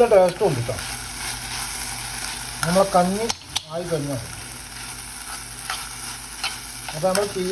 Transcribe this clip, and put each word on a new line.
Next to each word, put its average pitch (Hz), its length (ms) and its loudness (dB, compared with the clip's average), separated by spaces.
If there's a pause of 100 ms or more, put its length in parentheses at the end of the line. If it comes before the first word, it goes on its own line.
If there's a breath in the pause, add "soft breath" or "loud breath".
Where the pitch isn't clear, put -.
(140)
ടേസ്റ്റും 185 340 8
ഉണ്ട് 131 120 4
കേട്ടോ. 120 160 -2 (1900)
നമ്മളെ 190 180 6 (100)
കഞ്ഞി 190 300 4 (480)
ആയി 175 180 -2
കഴിഞ്ഞു. 143 260 0 (2750)
അപ്പൊ 156 160 0
നമ്മൾ 202 160 4 (100)
തീ 185 160 0